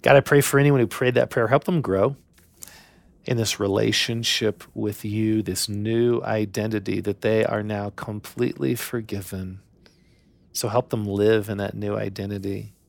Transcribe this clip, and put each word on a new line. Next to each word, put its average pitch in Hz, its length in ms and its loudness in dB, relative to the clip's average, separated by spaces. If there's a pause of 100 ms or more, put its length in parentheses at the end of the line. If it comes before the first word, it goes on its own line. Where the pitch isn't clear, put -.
God, 139 120 4
I 135 60 8
pray 143 200 4
for 139 180 2
anyone 143 200 6
who 113 80 4
prayed 123 280 0
that 123 140 2
prayer, 117 180 0
help 135 180 2
them 175 160 2
grow 101 340 2 (1080)
in 123 100 0
this 113 240 -2
relationship 110 1040 0 (100)
with 107 300 -6
you, 110 380 2
this 95 260 -4
new 113 540 2
identity 107 800 -2
that 98 200 -4
they 110 220 4
are 107 200 0
now 104 260 -4
completely 120 880 -4
forgiven. 98 840 -8 (920)
So - 160 -4
help 117 220 0
them 110 140 -2
live 104 440 4
in 101 80 -4
that 101 180 -4
new 104 220 -4
identity. 101 760 -6 (160)